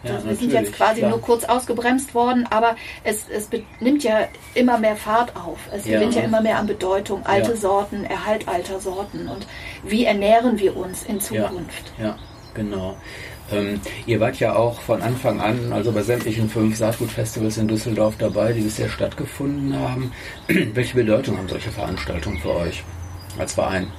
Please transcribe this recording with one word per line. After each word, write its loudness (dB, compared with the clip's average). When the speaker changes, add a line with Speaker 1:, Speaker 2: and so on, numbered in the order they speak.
Speaker 1:
Ja, -4
Speaker 2:
Also -6
wir 2
sind -2
Speaker 1:
natürlich, 4
Speaker 2:
jetzt -10
quasi 4
Speaker 1:
klar. 4
Speaker 2:
nur 0
kurz 2
ausgebremst 2
worden, 4
aber 4
es, -2
es -4
be-, -4
nimmt 4
ja 4
immer 6
mehr 4
Fahrt 0
auf. -10
Es -8
Speaker 1:
Ja. 2
Speaker 2:
gewinnt 4
ja 4
immer 2
mehr 2
an 0
Bedeutung. -2
Alte 2
Speaker 1:
Ja. 2
Speaker 2:
Sorten, 0
Erhalt -2
alter -4
Sorten -6
und -8
wie 2
ernähren 6
wir 2
uns -6
in -4
Speaker 1:
Ja. -4
Speaker 2:
Zukunft? -10
Speaker 1:
Ja, -2
genau. -4
Ähm, 0
ihr 4
wart 2
ja 2
auch 2
von 0
Anfang 0
an, 0
also 0
bei 2
sämtlichen 0
fünf 2
Saatgutfestivals 0
in 2
Düsseldorf 0
dabei, 2
die 0
bisher -2
stattgefunden -2
haben. -2
<clears throat> -12
Welche 2
Bedeutung 4
haben -6
solche -6
Veranstaltungen -4
für -2
euch -2
als -4
Verein? 0